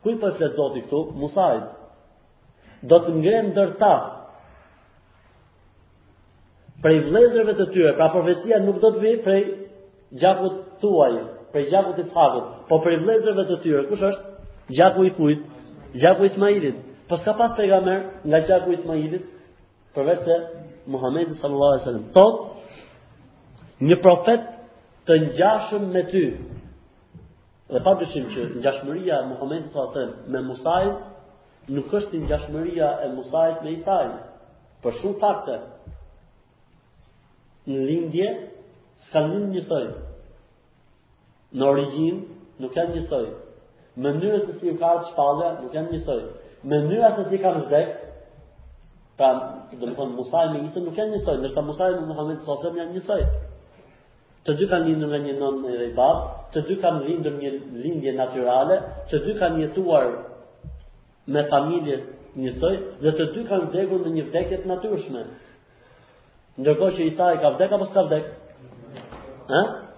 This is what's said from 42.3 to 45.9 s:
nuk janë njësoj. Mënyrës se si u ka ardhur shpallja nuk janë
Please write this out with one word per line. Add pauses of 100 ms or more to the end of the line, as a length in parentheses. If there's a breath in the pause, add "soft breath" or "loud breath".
nuk
janë
njësoj. (720 soft breath)
Mënyrës
se
si
u
ka
ardhur
shpallja (140)
nuk
janë